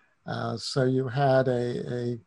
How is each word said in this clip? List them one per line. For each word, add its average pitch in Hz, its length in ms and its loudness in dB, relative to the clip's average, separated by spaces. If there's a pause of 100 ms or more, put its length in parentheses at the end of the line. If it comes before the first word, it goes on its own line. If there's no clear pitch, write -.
(260)
Uh, 117 300 -6
so 131 280 0
you 131 240 2
had 131 400 4
a, 123 460 -2
a 120 320 -4